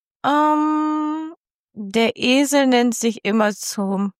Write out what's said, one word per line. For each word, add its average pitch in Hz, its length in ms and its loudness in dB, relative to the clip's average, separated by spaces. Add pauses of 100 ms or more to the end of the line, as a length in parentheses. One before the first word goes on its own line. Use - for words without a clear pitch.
(240)
Ähm, 302 1080 0 (400)
„Der 220 420 -2
Esel 277 500 2
nennt 240 280 4
sich - 300 -4
immer 208 300 2
zum 98 640 -4